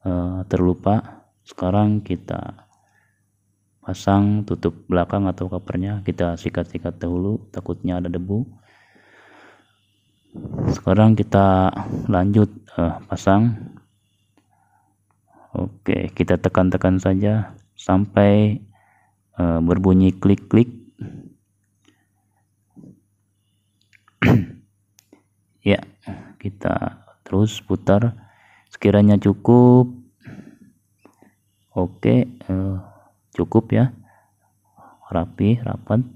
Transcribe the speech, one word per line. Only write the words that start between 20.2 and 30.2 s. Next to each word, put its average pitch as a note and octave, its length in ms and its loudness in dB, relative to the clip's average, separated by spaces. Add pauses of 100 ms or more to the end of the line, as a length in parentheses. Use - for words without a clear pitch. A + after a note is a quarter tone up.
<clears throat> - 440 0 (1000)
Ya, G2+ 160 0 (600)
kita F2+ 640 -8 (180)
terus G#2+ 400 -2
putar G#2 500 0 (540)
sekiranya G2+ 480 4
cukup. B2 720 4 (1800)